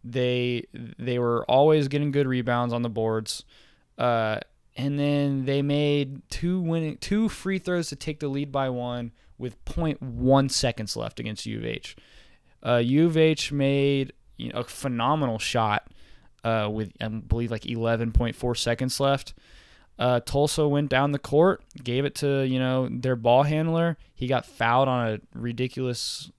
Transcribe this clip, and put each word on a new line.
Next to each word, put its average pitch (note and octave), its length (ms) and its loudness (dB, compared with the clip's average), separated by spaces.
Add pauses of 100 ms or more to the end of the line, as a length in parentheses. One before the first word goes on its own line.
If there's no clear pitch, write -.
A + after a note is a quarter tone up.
They, B2 600 0 (100)
they A#2+ 460 -6
were A#2 260 0
always D3 420 6
getting C#3+ 240 0
good C#3+ 160 2
rebounds B2 460 0
on A#2+ 80 -2
the A#2+ 80 -2
boards. A2 560 -2 (520)
Uh, A2+ 420 0 (360)
and C#3+ 220 -2
then C#3+ 480 0
they C#3 160 0
made C#3+ 680 0
two F3+ 300 -2
winning, E3 380 -2
two G#3+ 320 0
free F#3+ 300 -4
throws F3 300 -2
to C#3+ 60 -10
take D3+ 240 -8
the D3 80 -6
lead C#3 240 -4
by C3+ 180 -2
one B2 420 -6 (260)
with - 280 -10
point D#3+ 360 -2
one C3 480 4
seconds - 460 -2
left A2 240 -6
against A2 260 -8
U A2 140 -6
of A2+ 60 -8
H. - 300 -8 (680)
Uh, A#2+ 120 2
U C3 280 4
of D#3+ 120 2
H D#3+ 340 4
made, C#3 640 0 (240)
you A#2+ 140 -10
know, - 80 -6
a A#2+ 40 -6
phenomenal B2 760 -2
shot, A2 480 0 (560)
uh, A2 280 0
with, G#2+ 300 -6
I A2 60 -4
believe, A2 440 -2
like, A2 140 -8
eleven A2+ 460 0
point A#2 240 2
four B2 200 -2
seconds B2 440 -2
left. C#3 340 0 (680)
Uh, B2 200 2
Tulsa D3 480 0
went C#3+ 220 2
down C#3+ 220 2
the C#3+ 80 -2
court, E3 440 4 (200)
gave B2+ 220 0
it - 100 -4
to, C#3 280 0
you C3 160 0
know, B2+ 300 0
their B2+ 260 -2
ball A#2+ 280 6
handler. E3 540 0 (160)
He B2+ 140 -6
got B2 180 0
fouled B2 420 2
on B2 200 0
a A2 120 -2 (140)
ridiculous B2 1040 -6